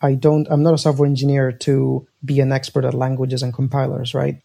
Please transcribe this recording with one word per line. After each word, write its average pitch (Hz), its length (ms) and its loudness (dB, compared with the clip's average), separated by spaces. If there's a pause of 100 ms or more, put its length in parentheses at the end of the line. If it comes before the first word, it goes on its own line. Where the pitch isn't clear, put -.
I 139 140 2
don't, 151 340 2
I'm 147 140 2
not 160 100 4
a 156 40 2
software 143 300 2
engineer 139 440 0
to 131 560 -2 (160)
be 139 160 0
an 135 120 2
expert 135 340 -2
at 127 80 -2
languages 131 500 -2
and 123 100 -4
compilers, 131 640 -4
right? 139 300 -2